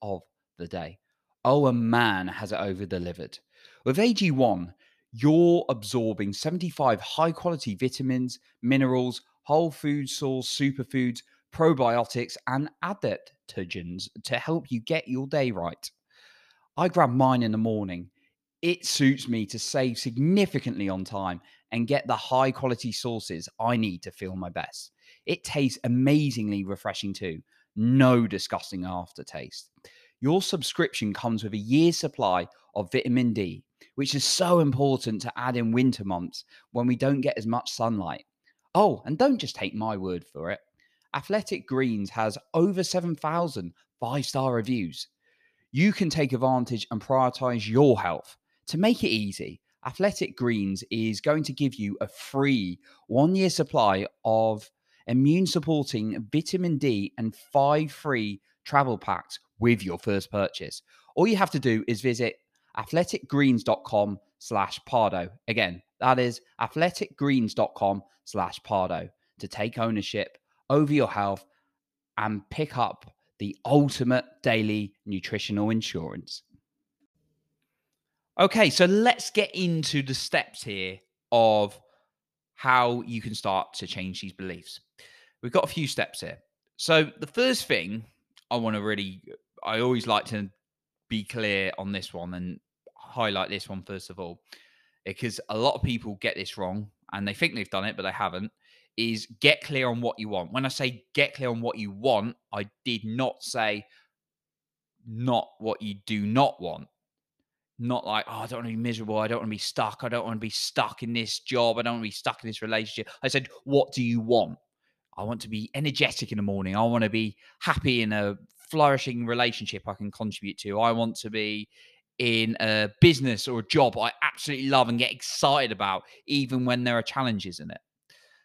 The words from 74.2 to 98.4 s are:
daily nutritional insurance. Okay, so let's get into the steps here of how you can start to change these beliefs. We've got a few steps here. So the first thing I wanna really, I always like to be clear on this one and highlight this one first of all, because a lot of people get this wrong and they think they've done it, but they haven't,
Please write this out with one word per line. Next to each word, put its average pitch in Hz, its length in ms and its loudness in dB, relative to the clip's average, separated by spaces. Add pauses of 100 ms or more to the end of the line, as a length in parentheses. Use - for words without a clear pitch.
daily 107 520 2 (120)
nutritional 104 640 -2
insurance. 90 720 -4 (2000)
Okay, 196 320 6
so 180 160 6
let's 214 440 4
get - 260 0
into 160 460 0
the 135 120 -4
steps - 500 -4
here 95 360 -8 (320)
of 107 480 4 (760)
how 123 480 4
you 117 180 -6
can 107 140 -8
start - 400 -2
to 92 120 -10
change 92 320 -8
these 92 140 -12
beliefs. 90 480 -12 (600)
We've 120 100 -8
got - 120 6
a - 40 -2
few 156 200 -4
steps - 340 -4
here. - 180 -12 (360)
So 156 440 2
the 151 80 -10
first 254 400 0
thing 107 380 -2 (460)
I 120 60 0
wanna 110 240 0
really, 101 400 -4 (420)
I 110 160 -2
always 120 280 2
like 107 180 2
to 104 240 -6 (580)
be 110 160 -2
clear 101 540 -2
on 98 140 -6
this 95 220 -8
one 90 200 -10
and 90 260 -8 (380)
highlight 101 520 -4
this 98 200 -8
one 95 140 -10
first 98 260 -12
of 92 100 -16
all, 87 220 -12 (640)
because 104 340 -6 (100)
a 107 80 -4
lot 123 180 2
of - 80 -4
people 113 360 -4
get - 160 -2
this - 220 -10
wrong 101 320 -6 (240)
and 101 140 -6
they 101 60 -4
think - 220 -2
they've 104 140 -8
done 98 160 -4
it, 107 100 -6
but 98 80 -10
they 95 80 -4
haven't, 95 400 -6 (460)